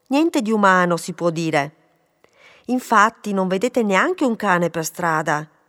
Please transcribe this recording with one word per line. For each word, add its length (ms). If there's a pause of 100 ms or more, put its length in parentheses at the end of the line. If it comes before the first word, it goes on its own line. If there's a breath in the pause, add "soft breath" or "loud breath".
Niente 340
di 100
umano, 460
si 160
può 180
dire. 440 (920 soft breath)
Infatti 680
non 140
vedete 360
neanche 400
un 120
cane 340
per 160
strada. 640 (220)